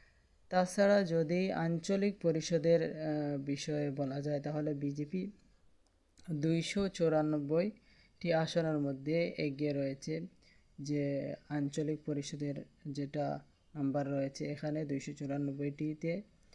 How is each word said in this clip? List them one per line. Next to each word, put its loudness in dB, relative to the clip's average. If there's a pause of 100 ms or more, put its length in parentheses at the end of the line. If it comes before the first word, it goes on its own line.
(500)
তাছাড়া 4
যদি 2
আঞ্চলিক 0
পরিষদের, 4
আহ, -2
বিষয়ে -2
বলা -2
যায় 0
তাহলে -2
বিজেপি -2 (1000)
দুইশো 0
চুরানব্বইটি 0
আসনের 2
মধ্যে 0
এগিয়ে 0
রয়েছে। -4 (580)
যে -2 (140)
আঞ্চলিক -2
পরিষদের -4 (320)
যেটা -4 (360)
নাম্বার 0
রয়েছে -4
এখানে -4
দুইশো -4
চুরানব্বইটিতে -4 (340)